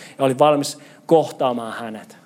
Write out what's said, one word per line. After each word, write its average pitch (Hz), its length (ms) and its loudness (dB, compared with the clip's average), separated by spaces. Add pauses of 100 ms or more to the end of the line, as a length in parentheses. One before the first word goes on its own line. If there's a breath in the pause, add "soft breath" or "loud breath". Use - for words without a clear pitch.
(180 loud breath)
ja 135 60 -2
oli 131 140 0
valmis 147 400 2 (280 loud breath)
kohtaamaan 127 720 0
hänet, 110 460 -14